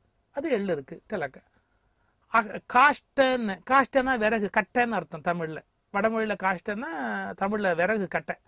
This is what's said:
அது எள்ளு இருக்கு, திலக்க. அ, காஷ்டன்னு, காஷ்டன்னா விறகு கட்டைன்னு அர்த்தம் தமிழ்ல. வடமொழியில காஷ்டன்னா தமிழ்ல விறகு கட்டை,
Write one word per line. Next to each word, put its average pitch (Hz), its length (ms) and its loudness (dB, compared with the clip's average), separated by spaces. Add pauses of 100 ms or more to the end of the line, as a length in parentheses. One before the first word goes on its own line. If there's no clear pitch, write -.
(300)
அது 277 280 -2
எள்ளு 202 120 -2
இருக்கு, 156 360 -6
திலக்க. 151 360 -8 (920)
அ, 214 260 0 (120)
காஷ்டன்னு, 254 840 2 (120)
காஷ்டன்னா 262 480 4
விறகு 214 340 0
கட்டைன்னு 233 380 0
அர்த்தம் 170 300 -6
தமிழ்ல. 165 380 -4 (340)
வடமொழியில 220 500 0
காஷ்டன்னா 196 440 -4 (540)
தமிழ்ல 196 360 0
விறகு 185 320 0
கட்டை, 165 260 -6 (140)